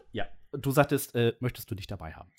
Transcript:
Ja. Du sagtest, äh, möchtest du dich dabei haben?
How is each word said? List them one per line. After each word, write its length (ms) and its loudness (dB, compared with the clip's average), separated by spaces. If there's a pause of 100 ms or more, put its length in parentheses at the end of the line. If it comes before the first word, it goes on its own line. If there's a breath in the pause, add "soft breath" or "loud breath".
(120)
Ja. 140 0 (260)
Du 180 -2
sagtest, 440 4
äh, 260 4
möchtest 300 -4
du 40 -4
dich 120 -8
dabei 280 -10
haben? 240 -20